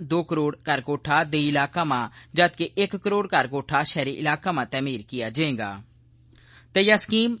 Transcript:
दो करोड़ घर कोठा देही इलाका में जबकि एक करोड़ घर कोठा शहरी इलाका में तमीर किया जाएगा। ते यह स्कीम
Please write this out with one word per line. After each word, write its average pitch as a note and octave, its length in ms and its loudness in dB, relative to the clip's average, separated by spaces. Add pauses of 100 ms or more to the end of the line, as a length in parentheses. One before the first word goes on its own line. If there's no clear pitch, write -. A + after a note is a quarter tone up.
दो D#3+ 220 0
करोड़ D3+ 340 0
घर C#3+ 240 -2
कोठा D3 440 0
देही D3 220 0
इलाका C#3+ 360 0
में B2 240 -2 (260)
जबकि E3+ 440 2
एक G3 180 0
करोड़ G3+ 320 0
घर C3+ 200 2
कोठा C#3 360 -2
शहरी C#3 320 -4
इलाका D#3 360 -2
में C3 160 -2
तमीर C3+ 420 -4
किया A#2 200 -4
जाएगा। A#2 400 -4 (1040)
ते F#3+ 60 4
यह G#3 160 6
स्कीम A3+ 440 2